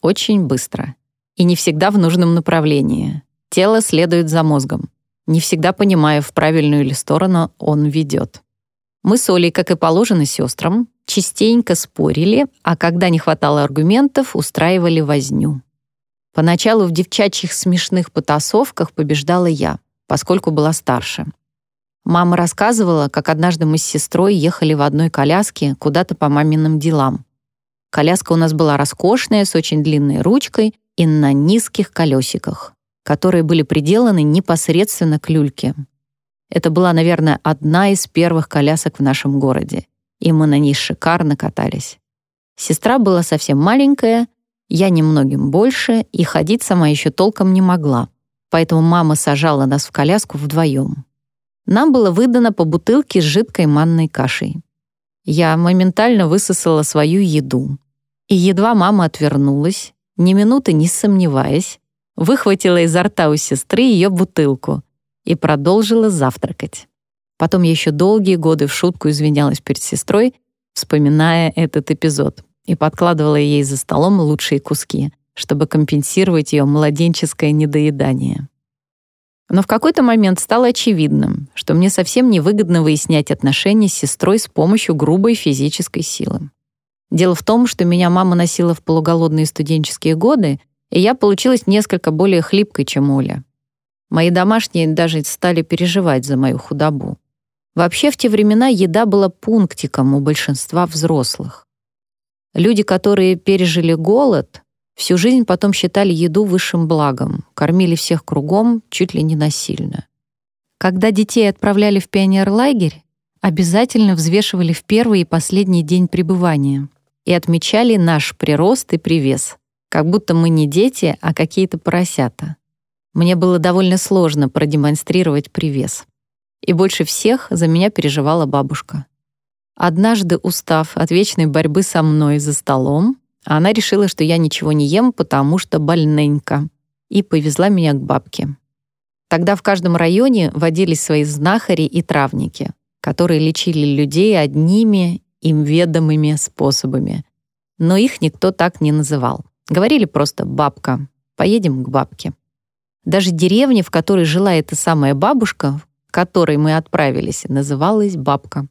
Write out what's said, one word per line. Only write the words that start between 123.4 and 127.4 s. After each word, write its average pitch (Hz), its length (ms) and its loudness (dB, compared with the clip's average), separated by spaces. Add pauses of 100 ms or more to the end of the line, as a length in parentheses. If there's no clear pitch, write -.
довольно 180 400 0
сложно 151 500 0
продемонстрировать 151 1000 -2
привес. 139 540 -6 (580)
И 180 100 -2
больше 175 320 0
всех - 460 -2